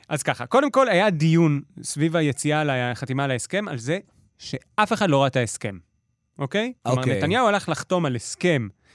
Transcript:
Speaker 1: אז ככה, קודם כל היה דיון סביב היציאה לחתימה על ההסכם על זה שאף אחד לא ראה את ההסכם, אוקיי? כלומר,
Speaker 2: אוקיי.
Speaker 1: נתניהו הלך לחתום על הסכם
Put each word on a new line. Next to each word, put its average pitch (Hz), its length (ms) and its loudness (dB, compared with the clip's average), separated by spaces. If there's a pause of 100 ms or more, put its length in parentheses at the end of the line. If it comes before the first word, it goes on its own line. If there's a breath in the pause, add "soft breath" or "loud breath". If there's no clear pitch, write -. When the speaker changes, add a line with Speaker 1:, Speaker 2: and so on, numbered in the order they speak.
Speaker 1:
אז 151 140 -4
ככה, 127 240 -2
קודם 277 240 2
כל 262 180 4
היה 202 220 4
דיון 160 500 4 (220)
סביב 160 340 -2
היציאה 151 480 0
לחתימה 131 600 -2
על 139 60 -2
ההסכם 185 380 -4
על 143 100 -6
זה 135 200 -4 (400)
שאף - 540 -2
אחד 202 180 2
לא 139 100 6
ראה 139 60 4
את 131 100 0
ההסכם, 107 420 -4 (600)
אוקיי? 214 340 -4 (100)
כלומר, 127 160 0
Speaker 2:
אוקיי. 127 200 0
Speaker 1:
נתניהו 214 300 2
הלך 202 200 0
לחתום 170 380 -2
על 127 100 -2
הסכם 131 520 -2 (260 soft breath)